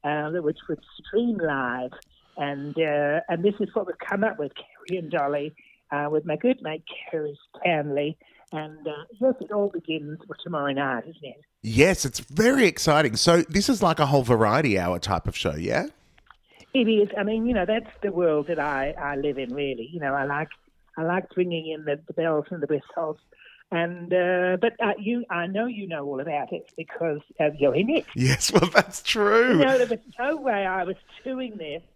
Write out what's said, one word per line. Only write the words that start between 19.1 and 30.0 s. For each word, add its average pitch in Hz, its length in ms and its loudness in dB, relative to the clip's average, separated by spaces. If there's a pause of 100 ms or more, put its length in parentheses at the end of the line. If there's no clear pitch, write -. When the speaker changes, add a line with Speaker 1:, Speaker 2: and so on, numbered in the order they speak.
Speaker 1:
live 139 240 -4
in, 123 160 -6
really. 135 360 -6
You 175 80 -8
know, 139 140 -2
I 139 120 0
like, 147 240 -4 (500)
I 160 40 -2
like 180 260 -2
bringing 170 380 -2
in 156 160 -8
the, 147 220 -2
the 165 80 -14
bells 160 380 0
and 170 100 -8
the 147 60 -4
whistles. 156 500 -4 (540)
And, 175 420 -2
uh, 180 480 2
but, 233 180 2
uh, 208 200 0
you, 233 320 -4
I 170 160 -4
know 202 180 -4
you 208 220 -8
know 151 180 -6
all 139 140 -6
about 147 340 -4
it - 240 -12
because, 160 440 -6 (180)
uh, 151 180 4
you're 139 160 4
in 190 160 2
it. 311 160 0 (100)
Speaker 2:
Yes, 131 360 2
<laughs> - 20 -6
well, 175 180 6
that's - 300 2
true. 233 560 4
Speaker 1:
You 285 80 6
know, 262 140 4
there 240 80 4
was 226 120 -4 (200)